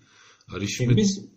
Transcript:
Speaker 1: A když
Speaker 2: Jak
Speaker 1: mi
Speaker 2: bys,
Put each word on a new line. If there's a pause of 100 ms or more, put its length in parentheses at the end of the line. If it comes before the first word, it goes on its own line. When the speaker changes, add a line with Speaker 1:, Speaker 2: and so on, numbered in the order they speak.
(480)
Speaker 1:
A
když
Speaker 2:
Jak
Speaker 1:
mi
Speaker 2:
bys, (280)